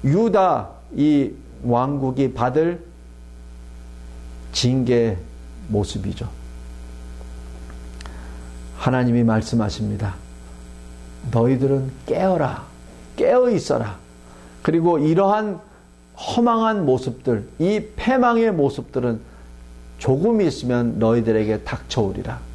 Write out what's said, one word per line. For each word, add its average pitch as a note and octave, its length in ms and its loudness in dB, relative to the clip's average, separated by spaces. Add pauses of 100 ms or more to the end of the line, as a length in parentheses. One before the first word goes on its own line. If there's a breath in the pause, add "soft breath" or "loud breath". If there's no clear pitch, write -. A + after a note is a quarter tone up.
유다 F#3 640 4 (260)
이 C#3+ 360 4 (320)
왕국이 C3 680 0
받을 D#3 520 0 (1700)
징계 A#2+ 680 2 (500)
모습이죠. G2 640 -2 (2500 loud breath)
하나님이 B2 460 4
말씀하십니다. G#2+ 920 0 (1160)
"너희들은 C3 600 2 (140)
깨어라. D#3+ 600 0 (500)
깨어 B3 340 4
있어라. A#2+ 480 0 (640 loud breath)
그리고 E3 380 4
이러한 G3 600 2 (560 loud breath)
허망한 A3+ 720 2
모습들, B2 640 0 (100)
이 G3+ 220 2 (140)
패망의 A#3 560 4
모습들은 B2+ 680 0 (760 loud breath)
조금 G3 440 2
있으면 A#2+ 580 0
너희들에게 A2 600 2
닥쳐오리라. G2 800 -4 (140)